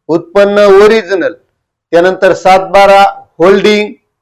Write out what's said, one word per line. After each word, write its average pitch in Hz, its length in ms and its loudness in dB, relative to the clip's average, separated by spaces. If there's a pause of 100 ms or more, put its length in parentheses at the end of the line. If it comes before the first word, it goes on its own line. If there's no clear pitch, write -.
उत्पन्न 202 580 -2 (160)
ओरिजिनल, 196 500 -2 (600)
त्यानंतर 185 400 0
सात 185 380 -2
बारा 196 320 2 (360)
होल्डिंग. 208 540 -2 (300)